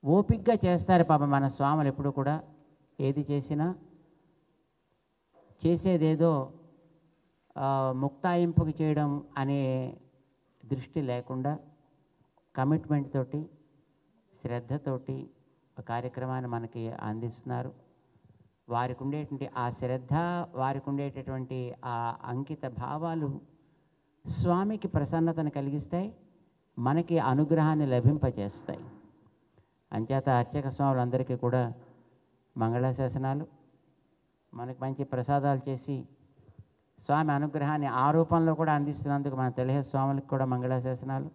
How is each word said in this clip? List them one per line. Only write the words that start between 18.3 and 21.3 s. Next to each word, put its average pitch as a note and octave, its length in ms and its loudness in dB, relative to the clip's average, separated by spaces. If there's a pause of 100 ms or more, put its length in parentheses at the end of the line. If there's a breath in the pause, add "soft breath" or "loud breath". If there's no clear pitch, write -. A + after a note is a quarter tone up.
వారికి B2 340 -2
ఉండేటువంటి C#3 440 -6 (100)
ఆ B2 120 -2
శ్రద్ధ, B2+ 460 -4 (400)
వారికి C3+ 340 -2
ఉండేటటువంటి C3 680 -6 (260)